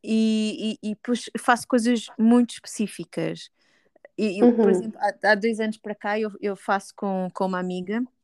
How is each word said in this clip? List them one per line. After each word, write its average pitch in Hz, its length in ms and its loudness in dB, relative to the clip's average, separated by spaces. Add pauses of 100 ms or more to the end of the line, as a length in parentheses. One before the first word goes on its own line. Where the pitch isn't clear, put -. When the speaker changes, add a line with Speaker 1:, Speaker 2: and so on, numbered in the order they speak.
Speaker 1:
e, 220 800 0
e, 214 80 -4
e 208 40 -6
depois - 340 -4 (100)
faço - 280 2
coisas 240 400 2 (120)
muito 233 340 6
específicas. - 960 -8 (680)
E 202 260 0
eu, 240 40 8 (140)
por 202 100 6
Speaker 2:
Uhum. - 0 -
Speaker 1:
exemplo, 208 300 -2
há, 202 320 0
há - 20 6
dois 214 240 -2
anos 220 180 -4
para 208 180 -10
cá 208 240 -4
eu, 214 120 -4 (100)
eu 202 140 -4
faço 202 400 -4
com, 190 380 -4
com 190 140 -2
uma 185 120 -2
amiga 180 440 -4 (200)